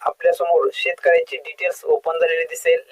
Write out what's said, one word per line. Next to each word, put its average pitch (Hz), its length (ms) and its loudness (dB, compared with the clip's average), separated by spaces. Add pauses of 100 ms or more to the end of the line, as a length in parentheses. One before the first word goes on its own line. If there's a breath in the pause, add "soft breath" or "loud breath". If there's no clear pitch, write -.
आपल्यासमोर - 720 0
शेतकऱ्याची - 640 0
डिटेल्स - 480 -8
ओपन 160 340 0
झालेली 165 260 0
दिसेल. 165 480 0